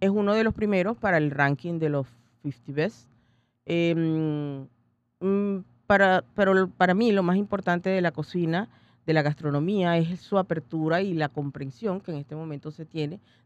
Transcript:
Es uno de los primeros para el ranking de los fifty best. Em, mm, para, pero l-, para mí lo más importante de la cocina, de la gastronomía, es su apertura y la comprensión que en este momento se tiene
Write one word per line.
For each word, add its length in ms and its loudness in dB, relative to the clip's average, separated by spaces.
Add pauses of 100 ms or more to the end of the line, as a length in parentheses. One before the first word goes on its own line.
Es 100 2
uno 240 2
de 80 2
los 120 2
primeros 420 0
para 220 0
el 120 2
ranking 480 -2
de 120 0
los 180 -2 (340)
fifty 300 -14
best. 360 -4 (580)
Em, 1000 0 (540)
mm, 380 0 (280)
para, 380 4 (100)
pero 180 2
l-, 140 4 (100)
para 180 4
mí 180 2
lo 100 2
más 140 2
importante 540 -2
de 100 0
la 100 2
cocina, 580 -2 (380)
de 60 0
la 100 4
gastronomía, 760 0
es 220 -2
su 180 -2
apertura 640 -2
y 120 -2
la 140 -2
comprensión 720 -6
que 100 -12
en 80 -6
este 160 -12
momento 380 -10
se 120 -14
tiene 360 -6 (260)